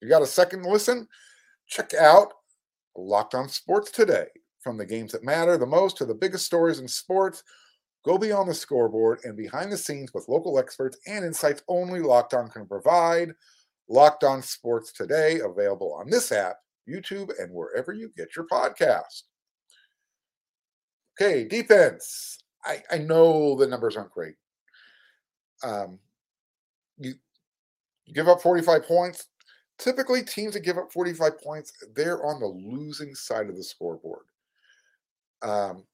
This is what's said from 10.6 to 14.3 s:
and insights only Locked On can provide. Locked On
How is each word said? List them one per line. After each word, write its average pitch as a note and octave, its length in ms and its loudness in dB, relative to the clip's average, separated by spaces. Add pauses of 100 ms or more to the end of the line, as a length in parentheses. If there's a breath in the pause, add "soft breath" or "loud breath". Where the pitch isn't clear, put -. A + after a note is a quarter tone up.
and G3+ 180 -8
insights D#3 420 -2
only F3+ 340 -4
Locked B2 340 4
On A#2 140 -4
can G#2+ 180 -16
provide. E3 640 2 (580 soft breath)
Locked D3 340 6
On C3+ 200 2